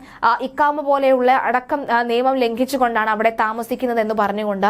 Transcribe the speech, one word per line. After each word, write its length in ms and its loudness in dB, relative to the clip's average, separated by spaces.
ആ, 160 2
ഇക്കാമ 400 -2
പോലെയുള്ള 520 2
അടക്കം, 600 -2
ആ, 100 2
നിയമം 340 0
ലംഘിച്ചുകൊണ്ടാണ് 720 0
അവിടെ 200 2
താമസിക്കുന്നത് 720 -2
എന്ന് 140 0
പറഞ്ഞുകൊണ്ട് 560 0